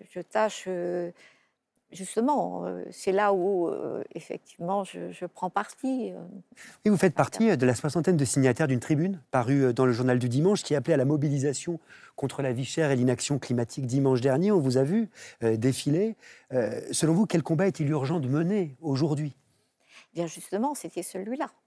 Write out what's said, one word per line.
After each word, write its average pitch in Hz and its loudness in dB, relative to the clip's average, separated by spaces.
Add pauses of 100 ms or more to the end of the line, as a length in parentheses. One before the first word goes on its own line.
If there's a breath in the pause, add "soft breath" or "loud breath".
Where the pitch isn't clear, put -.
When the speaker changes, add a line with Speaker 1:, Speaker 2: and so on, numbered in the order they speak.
Speaker 1:
je 180 -12
tâche, 214 -2
euh, 175 -4 (800 soft breath)
justement, 185 -2
euh, 180 -8
c'est - -4
là 202 4
où, 185 2
euh, - -6 (100)
effectivement, 185 -6
je, 180 -10
je 180 -10
prends 180 -8
parti, 220 -4
euh. 180 -14 (600 loud breath)
Speaker 2:
Oui, 214 4
vous 196 6
faites 170 4
partie, 220 2
euh, 175 4
de 127 4
la 123 4
soixantaine 165 0
de 143 2
signataires 135 2
d'une 131 0
tribune 156 0 (120)
parue, 135 2
euh, 127 4
dans 131 4
le 123 4
Journal 123 2
du 123 -2
Dimanche 156 2
qui 151 -2
appelait 147 2
à 143 6
la 127 4
mobilisation 143 -2 (340 loud breath)
contre - -6
la 131 -2
vie 131 -4
chère 147 0
et 135 4
l'inaction 127 2
climatique 123 -4
dimanche 131 2
dernier. 139 2
On 190 4
vous 131 2
a 135 4
vu, 202 0 (320 loud breath)
euh, 113 2
défiler. 147 0 (360 loud breath)
Euh, 113 -2 (120)
selon 160 2
vous, 190 4
quel 165 0
combat 165 0
est-il 151 -2
urgent 151 -2
de 127 -4
mener 165 -2
aujourd'hui ? 143 -2 (800 loud breath)
Speaker 1:
Bien, 170 -4
justement, 240 -6
c'était - -8
celui-là. 220 -8 (160)